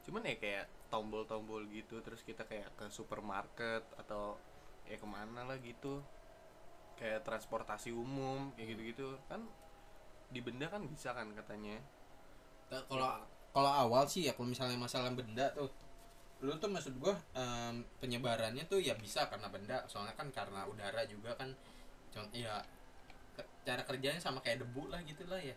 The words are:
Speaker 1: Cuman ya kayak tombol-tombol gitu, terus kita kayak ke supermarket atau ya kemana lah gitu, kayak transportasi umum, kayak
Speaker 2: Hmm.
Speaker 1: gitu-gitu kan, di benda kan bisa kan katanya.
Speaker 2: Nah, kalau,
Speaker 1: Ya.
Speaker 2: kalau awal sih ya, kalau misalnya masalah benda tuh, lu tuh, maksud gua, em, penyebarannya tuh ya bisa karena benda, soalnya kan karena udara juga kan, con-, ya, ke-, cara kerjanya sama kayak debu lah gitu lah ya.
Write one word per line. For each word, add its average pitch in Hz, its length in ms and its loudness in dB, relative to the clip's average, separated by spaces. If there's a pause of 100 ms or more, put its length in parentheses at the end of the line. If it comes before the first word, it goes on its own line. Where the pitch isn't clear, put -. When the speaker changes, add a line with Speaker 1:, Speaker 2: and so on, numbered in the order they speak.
Speaker 1:
Cuman 202 240 0
ya 120 80 2
kayak 101 300 0 (260)
tombol-tombol 110 800 0
gitu, 113 320 -8
terus 113 160 -8
kita 110 240 -6
kayak 104 320 -6
ke 107 160 -6
supermarket 107 960 -2 (100)
atau 104 400 -2 (480)
ya 104 160 -8
kemana 110 480 -6
lah 135 80 0
gitu, 139 480 -4 (960)
kayak 110 240 2
transportasi 110 720 0
umum, 135 560 0
kayak 113 160 -6
Speaker 2:
Hmm. 113 80 -4
Speaker 1:
gitu-gitu 117 300 -4 (180)
kan, 185 160 -4 (880)
di 123 160 -4
benda 127 240 -2
kan 202 160 -2
bisa 135 320 -2
kan 107 160 -4
katanya. 107 480 -6 (880)
Speaker 2:
Nah, 131 200 -4
kalau, 131 200 6
Speaker 1:
Ya. - 160 0 (280)
Speaker 2:
kalau 139 200 10
awal 127 320 12
sih 175 220 4
ya, 120 60 6
kalau 120 160 0
misalnya 123 280 2
masalah 127 360 2
benda 123 400 4
tuh, 143 160 0 (720)
lu 143 180 2
tuh, 208 140 2
maksud 151 260 0
gua, 175 220 6 (160)
em, 120 480 0 (160)
penyebarannya 120 640 2
tuh 196 140 4
ya 135 160 6
bisa 143 320 2
karena 101 240 -4
benda, 101 400 0
soalnya 104 240 -4
kan 147 160 -4
karena 101 380 -2
udara 101 360 0
juga 104 300 -4
kan, 135 160 -2 (640)
con-, 107 160 -6
ya, 110 320 -2 (720)
ke-, - 140 -8 (180)
cara 127 180 4
kerjanya 135 380 2
sama 131 180 2
kayak 127 240 4
debu 123 240 -2
lah 175 140 -2
gitu 156 240 -6
lah 185 100 2
ya. 143 200 -2